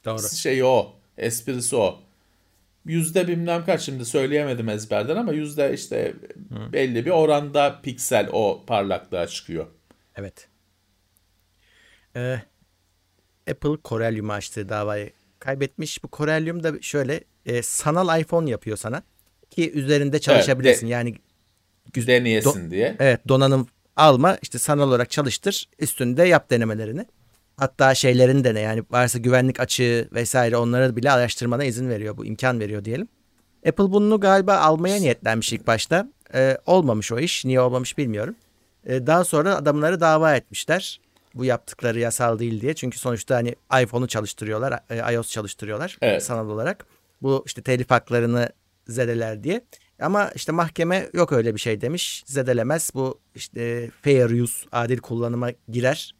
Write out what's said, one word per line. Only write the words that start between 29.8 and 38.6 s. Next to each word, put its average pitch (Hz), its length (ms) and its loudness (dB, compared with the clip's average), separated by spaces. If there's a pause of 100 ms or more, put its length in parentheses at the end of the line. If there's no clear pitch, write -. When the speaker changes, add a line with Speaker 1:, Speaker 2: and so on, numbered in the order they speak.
Speaker 1:
vesaire 120 440 0
onları 120 400 2
bile 127 140 2
araştırmana 123 540 0
izin 127 240 -4
veriyor, 107 280 -6
bu 107 100 -10
imkan 117 340 -2
veriyor 104 240 -6
diyelim. 135 240 -6 (580)
Apple 190 260 2
bunu 208 280 2
galiba 196 360 4
almaya 160 400 2
niyetlenmiş 113 560 0
ilk - 140 -6
başta. 160 420 0 (260)
Ee, 131 320 2
olmamış 139 460 2
o 117 60 -2
iş. 170 260 -4
Niye 127 160 2
olmamış 127 380 0
bilmiyorum. 120 380 -4 (500)